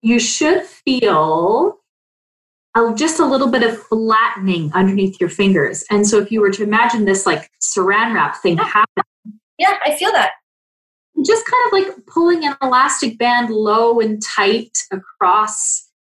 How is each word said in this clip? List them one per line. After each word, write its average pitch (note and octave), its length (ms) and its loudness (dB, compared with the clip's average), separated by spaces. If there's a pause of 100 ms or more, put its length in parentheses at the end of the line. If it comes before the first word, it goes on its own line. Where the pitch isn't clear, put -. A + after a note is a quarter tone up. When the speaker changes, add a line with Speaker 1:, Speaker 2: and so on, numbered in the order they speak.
Speaker 1:
you A#3 160 2
should E4 440 0
feel G#3 1160 0 (960)
a, A#3 180 2
just D#4+ 240 -2
a D#4+ 60 4
little C4 240 0
bit A#3 140 0
of A3+ 200 -2
flattening G3+ 880 -2
underneath F#3+ 460 0
your F3+ 100 0
fingers. F#3+ 600 0
And G#3 180 2
so G#3+ 120 4
if G3+ 120 -4
you A3 80 0
were G3 120 2
to G#3 120 -4
imagine G#3+ 400 0
this, F#3+ 220 0
like, D#3+ 240 -4 (120)
saran G#3 520 0
wrap D3+ 240 -2
thing E3+ 200 0
Speaker 2:
Yeah. G#4+ 80 0
Speaker 1:
happen. - 380 -2 (540)
Speaker 2:
Yeah, G4 280 0
I D4+ 100 0
feel F#4 180 -2
that. A#3 180 2 (920)
Speaker 1:
Just A4+ 200 2
kind B4 220 0
of A4 60 0 (220)
like - 120 -20
pulling E4+ 380 2
an C#4+ 160 -4
elastic C4 560 0
band A#3+ 320 2
low A3 500 2
and G#3+ 240 -2
tight G#3+ 540 -2 (140)
across. - 1000 -2 (140)